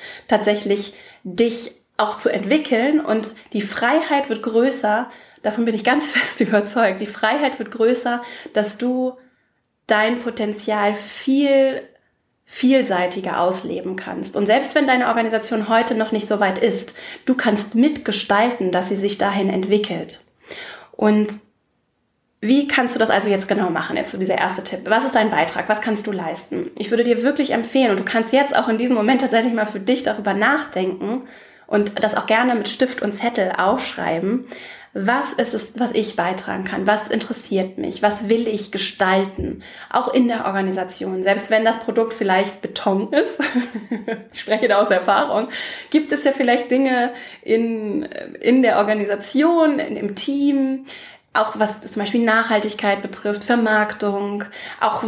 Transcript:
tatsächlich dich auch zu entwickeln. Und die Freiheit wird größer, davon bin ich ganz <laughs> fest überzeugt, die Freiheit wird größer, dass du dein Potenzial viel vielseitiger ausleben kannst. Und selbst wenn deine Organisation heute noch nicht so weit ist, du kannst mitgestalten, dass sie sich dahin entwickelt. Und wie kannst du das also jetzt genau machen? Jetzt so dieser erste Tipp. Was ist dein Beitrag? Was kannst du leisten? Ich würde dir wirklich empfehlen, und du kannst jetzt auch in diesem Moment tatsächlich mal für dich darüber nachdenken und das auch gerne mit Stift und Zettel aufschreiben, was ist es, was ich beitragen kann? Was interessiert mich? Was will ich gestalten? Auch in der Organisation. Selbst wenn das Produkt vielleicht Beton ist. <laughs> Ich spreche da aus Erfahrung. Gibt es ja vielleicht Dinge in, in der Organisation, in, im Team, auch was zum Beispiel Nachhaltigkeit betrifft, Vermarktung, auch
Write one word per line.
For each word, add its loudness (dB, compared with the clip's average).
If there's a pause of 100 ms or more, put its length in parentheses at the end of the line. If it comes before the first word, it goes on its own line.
(280)
tatsächlich 0 (300)
dich -2 (260)
auch 0
zu -2
entwickeln. 2
Und -2 (200)
die -2
Freiheit 0
wird -4
größer, 2 (320)
davon -2
bin 2
ich -4
ganz 2
<laughs> -6
fest -2
überzeugt, 2
die -4
Freiheit 0
wird -8
größer, 0 (320)
dass 0
du -2 (720)
dein 2
Potenzial -2
viel 2 (640)
vielseitiger 2
ausleben -2
kannst. -8
Und 0
selbst 2
wenn 4
deine 2
Organisation -2
heute 2
noch -2
nicht -2
so 0
weit 0
ist, -2 (320)
du 2
kannst 0
mitgestalten, 2
dass 0
sie 0
sich -2
dahin 0
entwickelt. -2 (640)
Und 2 (1080)
wie 2
kannst 0
du -4
das 4
also 2
jetzt 0
genau 0
machen? -2
Jetzt -4
so -8
dieser 0
erste -2
Tipp. -10
Was 2
ist -2
dein 4
Beitrag? 0
Was 0
kannst -2
du -4
leisten? -6
Ich -6
würde 2
dir 2
wirklich 0
empfehlen, 2
und 0
du -6
kannst 0
jetzt 4
auch 2
in 2
diesem 2
Moment 2
tatsächlich 2
mal 0
für -6
dich 0
darüber -2
nachdenken -2 (460)
und 0
das 0
auch -2
gerne 2
mit -2
Stift -2
und -2
Zettel 0
aufschreiben, 0 (480)
was 0
ist -2
es, -6
was 0
ich 0
beitragen -4
kann? -4
Was 2
interessiert -2
mich? -6
Was 2
will 2
ich -4
gestalten? 0 (260)
Auch 0
in 4
der -2
Organisation. -2
Selbst 2
wenn 4
das 2
Produkt 0
vielleicht 0
Beton -2
ist. 2
<laughs> -4 (920)
Ich -14
spreche 2
da 6
aus 2
Erfahrung. 2 (400)
Gibt 2
es -2
ja 6
vielleicht 2
Dinge 2 (320)
in, 0
in 2
der 4
Organisation, 2
in, -6
im -6
Team, 0 (480)
auch 0
was 0
zum -8
Beispiel 0
Nachhaltigkeit 2
betrifft, -6
Vermarktung, 0 (360)
auch 0